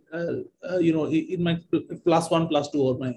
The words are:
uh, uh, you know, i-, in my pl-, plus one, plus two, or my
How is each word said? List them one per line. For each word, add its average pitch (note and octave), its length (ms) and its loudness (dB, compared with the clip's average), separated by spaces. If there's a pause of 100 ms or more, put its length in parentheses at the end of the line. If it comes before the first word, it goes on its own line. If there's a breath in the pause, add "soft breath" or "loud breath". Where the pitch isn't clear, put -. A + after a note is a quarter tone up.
(140)
uh, E3+ 600 -6
uh, F#3 40 0
you E3 140 4
know, D#3 140 2
i-, D#3 240 0
in F3+ 120 -4
my E3+ 160 0 (140)
pl-, D#3+ 120 0 (200)
plus E3 260 2
one, E3 200 2
plus C#3+ 200 0
two, C#3+ 120 0
or B2+ 160 2
my B2+ 200 -6